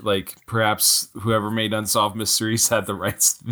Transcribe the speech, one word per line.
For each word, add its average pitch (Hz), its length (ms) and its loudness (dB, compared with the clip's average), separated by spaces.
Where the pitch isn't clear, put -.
like, 98 320 -2
perhaps - 600 2
whoever 107 280 2
made 110 240 0
Unsolved 107 440 0
Mysteries 110 500 0
had 104 180 2
the 101 100 -4
rights 98 420 -2
to - 140 -20